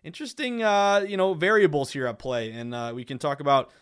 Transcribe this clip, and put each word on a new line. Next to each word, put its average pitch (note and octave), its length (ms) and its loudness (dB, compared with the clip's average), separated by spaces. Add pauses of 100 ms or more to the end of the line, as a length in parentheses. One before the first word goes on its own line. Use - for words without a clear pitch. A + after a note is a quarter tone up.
interesting, A#3+ 580 -8
uh, G3+ 440 2
you G3+ 120 -4
know, F#3+ 160 2
variables E3 600 2
here C3 120 -4
at A#2 140 -4
play. A#2 320 -4
And, A#2+ 240 -10
uh, A#2 180 -6
we B2 100 -10
can C3 140 -10
talk C#3 220 -4
about, C#3 320 4 (100)